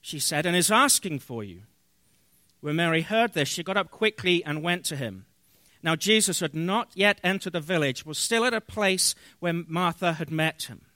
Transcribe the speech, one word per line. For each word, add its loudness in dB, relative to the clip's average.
she -10
said, 0
"and 2
is 4
asking 4
for -10
you." -14
When -4
Mary 2
heard 0
this, 0
she -6
got -2
up -4
quickly 0
and -6
went -2
to -4
him. -8
Now 2
Jesus 2
had -4
not -2
yet 2
entered -2
the -2
village, -2
was -8
still 0
at 2
a -2
place 0
where -2
Martha -2
had -8
met -2
him. -16